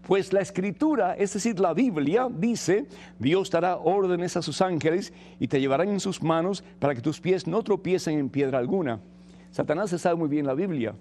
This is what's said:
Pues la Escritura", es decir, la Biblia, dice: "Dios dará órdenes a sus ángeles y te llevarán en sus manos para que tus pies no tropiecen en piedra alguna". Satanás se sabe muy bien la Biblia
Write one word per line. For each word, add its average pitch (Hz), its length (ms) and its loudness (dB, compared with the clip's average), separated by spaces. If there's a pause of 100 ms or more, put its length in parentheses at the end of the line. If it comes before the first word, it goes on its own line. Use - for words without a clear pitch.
Pues 190 240 2
la 196 100 4
Escritura", 202 720 -2
es 196 180 -2
decir, 208 260 -2
la 175 140 2
Biblia, 202 580 2
dice: 214 540 0 (340)
"Dios 180 300 2
dará 170 280 0
órdenes 180 600 0
a 165 40 0
sus 156 200 -4
ángeles 170 500 0 (280)
y 127 80 -2
te 139 120 2
llevarán 139 300 2
en 202 100 0
sus 196 220 -4
manos 165 420 0 (160)
para 139 160 2
que 117 60 -8
tus 147 180 -2
pies 180 260 0
no 185 180 0
tropiecen 180 560 0
en 135 100 -2
piedra 135 300 0
alguna". 131 420 -2 (500)
Satanás 160 380 -2
se 175 80 -2
sabe 170 180 2
muy 165 140 -2
bien 147 160 0
la 135 80 0
Biblia 139 480 -2